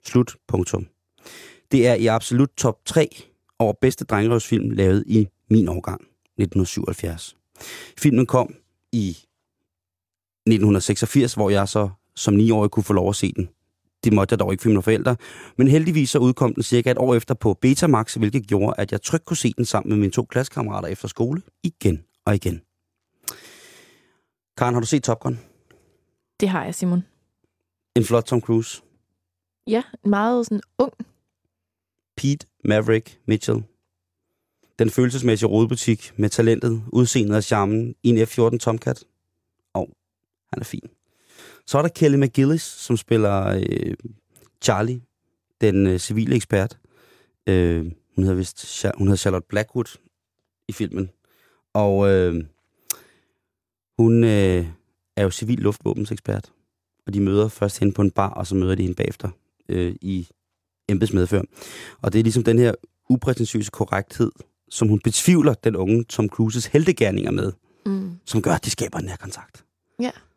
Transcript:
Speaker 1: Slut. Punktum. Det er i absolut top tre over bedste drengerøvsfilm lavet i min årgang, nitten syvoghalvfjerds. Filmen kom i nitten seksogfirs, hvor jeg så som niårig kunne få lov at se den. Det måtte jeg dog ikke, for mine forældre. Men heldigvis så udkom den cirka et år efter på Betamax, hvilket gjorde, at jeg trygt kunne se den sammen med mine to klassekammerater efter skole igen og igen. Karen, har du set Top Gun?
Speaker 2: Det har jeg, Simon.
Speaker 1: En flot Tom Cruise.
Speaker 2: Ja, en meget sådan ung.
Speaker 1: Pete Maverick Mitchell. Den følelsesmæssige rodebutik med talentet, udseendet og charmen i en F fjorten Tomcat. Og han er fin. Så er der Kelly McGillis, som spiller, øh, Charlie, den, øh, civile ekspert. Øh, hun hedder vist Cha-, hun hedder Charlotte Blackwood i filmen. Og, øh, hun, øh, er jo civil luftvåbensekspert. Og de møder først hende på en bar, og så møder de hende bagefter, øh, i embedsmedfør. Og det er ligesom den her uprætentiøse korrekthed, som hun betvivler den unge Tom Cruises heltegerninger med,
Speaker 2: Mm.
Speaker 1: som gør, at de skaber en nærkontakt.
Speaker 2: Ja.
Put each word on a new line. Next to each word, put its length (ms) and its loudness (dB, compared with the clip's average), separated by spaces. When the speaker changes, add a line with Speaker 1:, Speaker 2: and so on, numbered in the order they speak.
Speaker 1:
Slut. 320 0
Punktum. 400 -4
Det 160 4
er 60 4
i 140 0
absolut 500 0
top 280 -2
tre 240 0
over 220 0
bedste 240 0
drengerøvsfilm 640 0
lavet 380 2
i 200 2
min 180 4
årgang, 340 -6
nitten 280 0
syvoghalvfjerds. 720 -8
Filmen 280 4
kom 300 0
i 260 -4
nitten 340 4
seksogfirs, 520 0
hvor 160 0
jeg 200 2
så 200 0
som 180 0
niårig 380 4
kunne 120 -2
få 100 -2
lov 160 2
at 60 -2
se 200 -4
den. 140 -6
Det 100 4
måtte 200 2
jeg 60 -2
dog 120 -2
ikke, 100 -4
for 80 0
mine 140 2
forældre. 320 2
Men 100 4
heldigvis 420 4
så 100 0
udkom 340 2
den 100 -4
cirka 280 2
et 60 0
år 180 2
efter 180 0
på 200 0
Betamax, 600 2
hvilket 340 -2
gjorde, 300 0
at 140 -4
jeg 100 -4
trygt 240 -4
kunne 120 -4
se 200 0
den 80 0
sammen 240 -2
med 80 2
mine 140 2
to 140 -2
klassekammerater 640 -6
efter 200 -10
skole 340 -4
igen 400 -2
og 100 2
igen. 260 -4
Karen, 160 0
har 80 0
du 60 -6
set 160 0
Top 160 -2
Gun? 200 -8
Speaker 2:
Det 100 2
har 160 -2
jeg, 100 -10
Simon. 280 -2
Speaker 1:
En 80 4
flot 200 2
Tom 180 0
Cruise. 400 -4
Speaker 2:
Ja, 160 0
en 60 0
meget 360 0
sådan 160 -6
ung. 160 -2
Speaker 1:
Pete 300 -2
Maverick 640 0
Mitchell. 360 -2
Den 100 2
følelsesmæssige 600 0
rodebutik 680 0
med 120 0
talentet, 580 0
udseendet 500 2
og 60 0
charmen 600 -2
i 60 4
en 180 4
F 20 -16
fjorten 300 0
Tomcat. 440 -4
Og 160 -6
han 80 -8
er 40 -8
fin. 240 -12
Så 100 0
er 40 4
der 80 0
Kelly 260 4
McGillis, 360 2
som 360 -6
spiller, 500 2
øh, 460 -2
Charlie, 400 -2
den, 260 2
øh, 120 0
civile 360 -2
ekspert. 440 -2
Øh, 380 2
hun 80 0
hedder 120 2
vist 240 -6
Cha-, 120 -2
hun 100 0
hedder 100 2
Charlotte 320 -2
Blackwood 480 -6
i 40 -12
filmen. 380 -6
Og, 380 2
øh, 320 2
hun, 260 4
øh, 440 2
er 80 0
jo 80 0
civil 280 -4
luftvåbensekspert. 920 -4
Og 60 -8
de 80 -2
møder 260 2
først 320 -4
hende 140 2
på 80 -2
en 100 2
bar, 180 -2
og 180 -8
så 80 -6
møder 200 0
de 60 -4
hende 140 -4
bagefter, 340 -6
øh, 320 -4
i 260 -6
embedsmedfør. 520 0
Og 120 -2
det 60 4
er 40 4
ligesom 200 2
den 160 4
her 140 4
uprætentiøse 640 -2
korrekthed, 600 -2
som 180 0
hun 160 2
betvivler 500 4
den 220 -2
unge 280 2
Tom 260 -2
Cruises 360 -2
heltegerninger 640 0
med, 220 -4
Speaker 2:
Mm. 400 -8
Speaker 1:
som 160 -2
gør, 120 0
at 120 -2
de 40 -6
skaber 300 -6
en 60 -8
nærkontakt. 600 -16
Speaker 2:
Ja. 120 -4